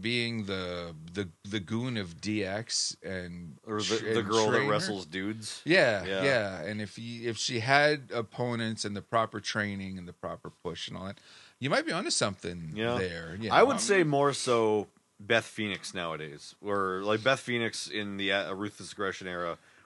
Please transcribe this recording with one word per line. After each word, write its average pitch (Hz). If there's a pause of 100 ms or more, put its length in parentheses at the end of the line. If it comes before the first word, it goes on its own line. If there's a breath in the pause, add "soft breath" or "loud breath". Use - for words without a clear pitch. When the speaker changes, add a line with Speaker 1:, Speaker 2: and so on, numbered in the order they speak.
Speaker 1:
being 117
the, 90 (200)
the, 98 (180)
the 107
goon 117
of 85
D 104
X 101
and 87
Speaker 2:
Or 107
the, 104
Speaker 1:
tr-, -
Speaker 2:
the 110
Speaker 1:
and 101
Speaker 2:
girl 110
that 107
Speaker 1:
train -
her. 107
Speaker 2:
wrestles 98
dudes. 101
Speaker 1:
Yeah, 135
Speaker 2:
Yeah. 95
Speaker 1:
yeah. 101
And 107
if 104
you, 117
if 113
she 123
had 143
opponents 113
and 104
the 95
proper 110
training 98
and 87
the 90
proper 85 (140)
push -
and 92
all 92
that, 101 (380 loud breath)
you 131
might 277
be 285
onto 208
something 90
Speaker 2:
Yeah. 117
Speaker 1:
there. 82
You 110
Speaker 2:
I 151
would 269
Speaker 1:
know? 208
Speaker 2:
say 196
more 143
so 110 (340)
Beth 110
Phoenix 104
nowadays, 78
or, 95
like, 107
Beth 131
Phoenix 117
in 101
the, 98
uh, 98
Ruthless 98
Aggression 95
era 87 (280 soft breath)